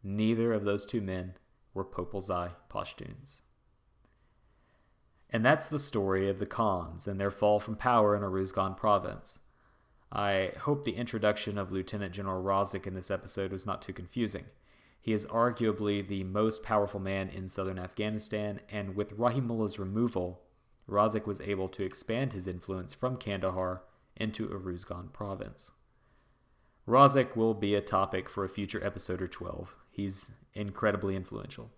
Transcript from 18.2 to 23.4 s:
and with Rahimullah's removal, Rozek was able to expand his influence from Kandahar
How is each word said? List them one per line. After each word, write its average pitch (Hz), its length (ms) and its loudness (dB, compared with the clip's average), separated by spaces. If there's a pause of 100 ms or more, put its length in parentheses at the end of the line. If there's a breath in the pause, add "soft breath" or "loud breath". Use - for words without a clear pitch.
and 98 240 -6
with 104 240 -4
Rahimullah's 117 600 2
removal, 95 640 0 (460)
Rozek 107 380 4
was 98 140 -4
able 95 300 -2
to - 120 -6
expand 113 520 -2
his 92 120 -6
influence 92 460 -6
from 127 240 -2
Kandahar 92 680 -2 (320 soft breath)